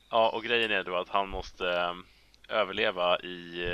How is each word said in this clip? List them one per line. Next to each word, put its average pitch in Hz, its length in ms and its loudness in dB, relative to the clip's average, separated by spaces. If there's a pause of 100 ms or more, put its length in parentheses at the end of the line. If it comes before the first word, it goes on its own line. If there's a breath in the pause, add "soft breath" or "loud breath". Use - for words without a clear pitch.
(100)
ja, 113 200 6
och 113 140 -4
grejen 117 260 2
är 95 140 2
då 90 120 -2
att 90 120 -2
han 98 200 0
måste, 92 400 -6
eh, 87 260 0 (540 soft breath)
överleva 98 720 2
i, 87 540 -8